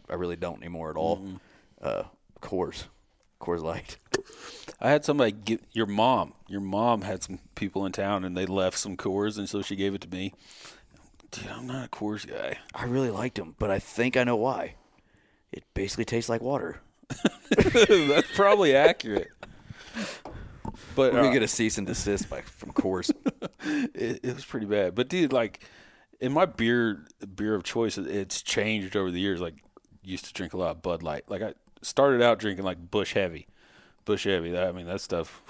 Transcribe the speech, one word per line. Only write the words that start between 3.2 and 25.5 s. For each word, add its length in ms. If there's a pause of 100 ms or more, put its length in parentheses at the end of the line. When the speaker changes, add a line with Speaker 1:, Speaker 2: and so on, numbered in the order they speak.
Speaker 1:
Coors 220
Light. 340 (800)
Speaker 2:
I 120
had 120
somebody 280
give, 300 (100)
your 160
mom, 460 (140)
your 140
mom 400
had 220
some 160 (160)
people 320
in 40
town, 320
and 140
they 80
left 320
some 200
Coors, 420
and 100
so 140
she 120
gave 200
it 60
to 60
me. 260 (1000)
Dude, 160
I'm 200
not 180
a 40
Coors 360
guy. 340 (140)
Speaker 1:
I 120
really 240
liked 300
'em, 200
but 100
I 100
think 360
I 80
know 140
why. 380 (760)
It 120 (100)
basically 320
tastes 240
like 120
water. 380 (300)
<laughs> 400
Speaker 2:
That's 840
probably 380
accurate. 560 (1700)
But, 160
Speaker 1:
We're 80
gonna 100
Speaker 2:
uh, 40
Speaker 1:
get 100
a 40
cease 300
and 80
desist 440
by, 120
from 300
Coors. 400 (320)
<laughs> 500
Speaker 2:
it, 300
it 120
was 100
pretty 200
bad. 300
But, 140
dude, 240
like, 260 (640)